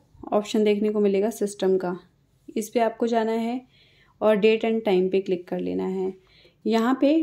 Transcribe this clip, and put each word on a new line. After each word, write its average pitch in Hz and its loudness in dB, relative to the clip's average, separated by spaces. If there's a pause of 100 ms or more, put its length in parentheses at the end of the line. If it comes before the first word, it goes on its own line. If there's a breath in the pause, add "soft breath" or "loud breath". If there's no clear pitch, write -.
(340)
ऑप्शन 214 0
देखने 208 2
को 214 -2
मिलेगा 202 2
सिस्टम 202 -2
का, 185 -2 (540)
इस 208 -6
पे 247 0
आपको 226 0
जाना 226 0
है 226 -4 (600 soft breath)
और 214 4
date 220 2
and 226 0
time 185 2
पे 190 2
क्लिक 185 -4
कर 180 -6
लेना 180 -4
है। 190 -4 (520 soft breath)
यहाँ 226 0
पे 285 4